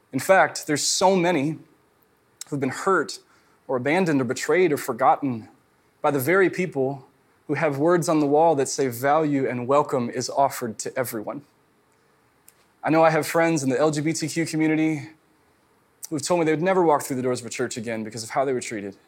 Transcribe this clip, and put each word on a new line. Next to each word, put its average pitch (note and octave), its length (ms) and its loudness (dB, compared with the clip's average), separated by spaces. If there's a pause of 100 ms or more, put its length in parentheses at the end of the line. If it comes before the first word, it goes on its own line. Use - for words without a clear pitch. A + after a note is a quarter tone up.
(140)
In C3 60 -4
fact, E3+ 480 2
there's D3 160 -2
so F#3+ 320 2
many E3 420 0 (880)
who've C#3+ 120 -6
been C3 100 -2
hurt D#3 500 -2 (480)
or C3+ 80 -2
abandoned D3 460 0
or - 20 0
betrayed D3+ 480 0
or C#3 60 2
forgotten B2+ 720 0 (520)
by - 100 2
the C#3+ 80 0
very E3+ 300 2
people C#3 580 -4 (400)
who D3+ 80 -2
have C#3+ 220 -2
words E3 300 2
on D#3 120 2
the D3+ 60 2
wall C#3 300 4
that C3+ 140 0
say C#3 180 0
value C#3 600 0
and B2 200 -4
welcome C#3 420 2
is B2 200 -6
offered B2+ 500 -2
to - 180 -10
everyone. A#2+ 460 -6 (1400)
I C3 60 -2
know D#3+ 140 4
I D#3+ 60 6
have D#3 180 0
friends E3 360 2
in C3 60 0
the B2 80 0
L D3+ 140 2
G D3 100 -2
B D#3 120 -2
T D#3+ 140 -6
Q D#3+ 180 -4
community D#3 640 0 (1000)
who've D3+ 120 -6
told F3 180 0
me D#3+ 60 0
they D#3+ 80 2
would D#3 80 -2
never F#3 220 2
walk D3 200 4
through C3+ 140 -6
the B2+ 40 -2
doors B2 200 -2
of A#2 60 -12
a - 20 -14
church A#2+ 280 -6
again A2 260 -6
because A2 200 -10
of A2 60 -14
how C#3 160 -2
they C3+ 80 0
were B2 80 -4
treated. G2+ 340 -8 (120)